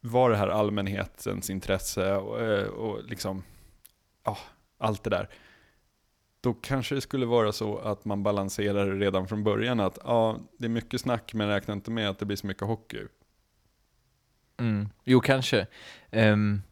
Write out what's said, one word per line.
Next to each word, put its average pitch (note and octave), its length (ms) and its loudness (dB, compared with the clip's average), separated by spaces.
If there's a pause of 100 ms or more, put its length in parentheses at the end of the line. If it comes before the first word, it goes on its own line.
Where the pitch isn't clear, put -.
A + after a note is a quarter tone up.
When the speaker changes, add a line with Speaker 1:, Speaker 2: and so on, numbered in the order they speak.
Speaker 1:
var B2 280 4
det A2 80 4
här G2+ 100 2
allmänhetens G2 1000 -2
intresse F#2+ 640 -2
och, G#2+ 260 -4
eh, G#2 260 0
och G#2 360 -6
liksom, G2 400 -8 (800)
ja, G#2 120 -4 (400)
allt A2 260 -4
det A2+ 60 -4
där. G2 200 -2 (1120)
Då B2 120 0
kanske C3 420 -4
det C3+ 60 -2
skulle C3 240 -4
vara A#2 260 4
så G#2 260 -4
att G#2 280 -4
man G2+ 180 -2
balanserar G2+ 760 0
redan F#2+ 280 2
från G#2+ 160 -4
början A2 360 2
att, F#2+ 240 0
ja, A2+ 360 2 (200)
det A#2+ 60 -6
är A2+ 40 0
mycket A#2 320 -4
snack, A#2+ 320 -2
men G#2+ 140 0
räkna G#2 260 0
inte G2+ 180 -6
med A2 180 -2
att G2 100 -6
det G#2 60 -4
blir G2+ 120 -2
så - 100 -8
mycket F#2+ 200 -6
hockey. A2 320 -6 (1600)
Speaker 2:
Mm. G#2 320 0 (140)
Jo, B2+ 160 8
kanske. B2+ 480 2 (440)
Ehm. G#2 500 4 (100)